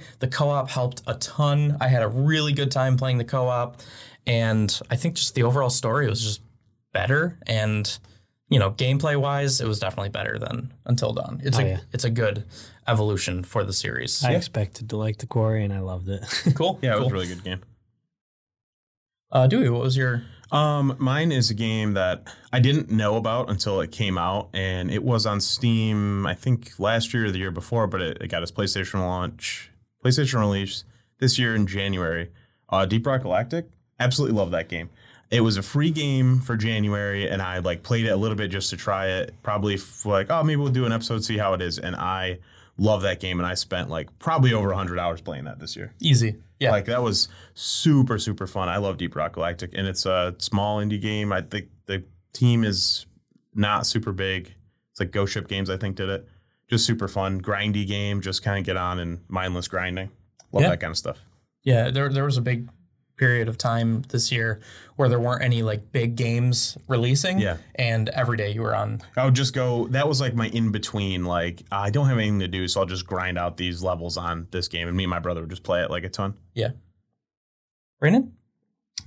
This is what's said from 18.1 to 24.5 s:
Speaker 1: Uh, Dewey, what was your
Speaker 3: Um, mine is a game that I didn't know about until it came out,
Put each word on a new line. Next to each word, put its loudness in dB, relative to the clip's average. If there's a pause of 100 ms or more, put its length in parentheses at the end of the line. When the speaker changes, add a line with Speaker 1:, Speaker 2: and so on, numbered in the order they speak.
Speaker 1:
Uh, 6
Dewey, 6
what 2
was 2
your 0 (280)
Speaker 3:
Um, 2
mine 2
is 2
a -2
game 0
that 0 (240)
I 2
didn't 4
know 4
about -2
until 0
it -2
came -2
out, -2